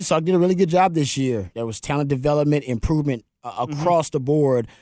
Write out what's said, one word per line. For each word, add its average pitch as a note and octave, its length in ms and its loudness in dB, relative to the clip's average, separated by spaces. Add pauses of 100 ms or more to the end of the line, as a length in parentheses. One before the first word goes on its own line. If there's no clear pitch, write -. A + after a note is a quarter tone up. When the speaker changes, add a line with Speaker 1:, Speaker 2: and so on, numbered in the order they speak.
Speaker 1:
Sark E3 240 0
did F#3 100 2
a F3 60 4
really F3+ 160 4
good F3+ 140 2
job F3+ 240 2
this D3 220 0
year. A#2+ 380 -2
There A#2 100 -6
was A2+ 160 -8
talent D3 280 -2
development, D3 560 2
improvement, C3 600 -2 (200)
uh, A#2+ 200 -6
Speaker 2:
Mm-hmm. D3 160 -8
Speaker 1:
across E3 300 2
the D3+ 100 -4
board, C3 460 2 (160)